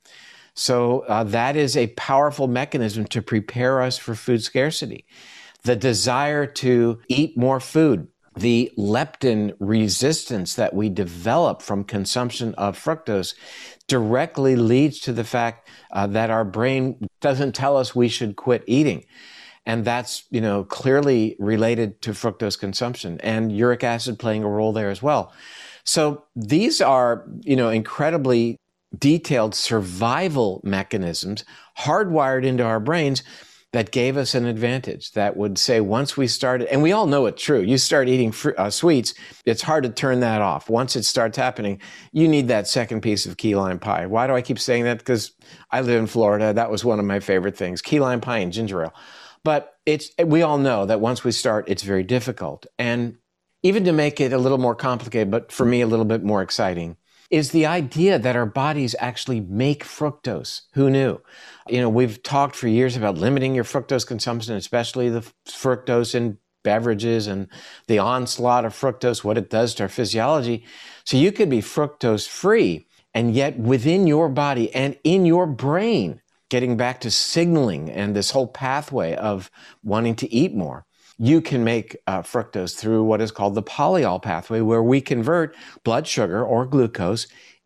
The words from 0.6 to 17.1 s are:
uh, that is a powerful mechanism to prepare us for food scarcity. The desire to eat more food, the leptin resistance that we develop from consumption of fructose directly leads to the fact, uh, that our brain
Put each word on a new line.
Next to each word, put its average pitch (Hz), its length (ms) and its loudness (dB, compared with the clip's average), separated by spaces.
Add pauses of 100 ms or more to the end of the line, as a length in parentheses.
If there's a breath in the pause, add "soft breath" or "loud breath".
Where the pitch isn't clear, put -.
uh, 113 240 0
that 117 300 0
is 143 220 0
a 117 160 2 (160)
powerful 139 380 2
mechanism 120 580 -2
to - 160 -4
prepare 123 640 0
us 127 160 -4
for 117 160 -8
food 117 260 0
scarcity. 135 640 -4 (560 loud breath)
The 123 140 2
desire 131 720 0
to 120 600 2
eat 143 300 0
more 127 220 2
food, 131 480 2 (280)
the 120 420 2
leptin 107 840 0
resistance 110 960 0
that 110 180 0
we 104 140 0
develop 98 760 -2
from 101 220 -4
consumption 113 720 -4
of 98 260 -4
fructose 113 520 -4 (540 loud breath)
directly 131 680 2
leads 127 460 4
to 135 100 -6
the 117 140 -4
fact, 117 420 -4 (240 loud breath)
uh, 101 160 -2
that 110 220 0
our 110 160 2
brain 123 640 -2 (100)